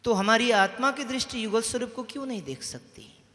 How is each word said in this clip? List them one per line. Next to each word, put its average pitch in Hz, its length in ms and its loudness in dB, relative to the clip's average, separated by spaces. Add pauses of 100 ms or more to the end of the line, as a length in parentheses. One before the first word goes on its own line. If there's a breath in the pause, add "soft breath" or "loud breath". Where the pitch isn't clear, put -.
तो 240 100 2
हमारी 220 380 4
आत्मा 208 400 4
की 285 120 -6
दृष्टि 247 420 -4
युगल 220 160 2
स्वरूप 247 340 -4
को 254 80 -6
क्यों 269 220 -10
नहीं 240 160 -6
देख 135 220 -10
सकती? - 540 -16 (180)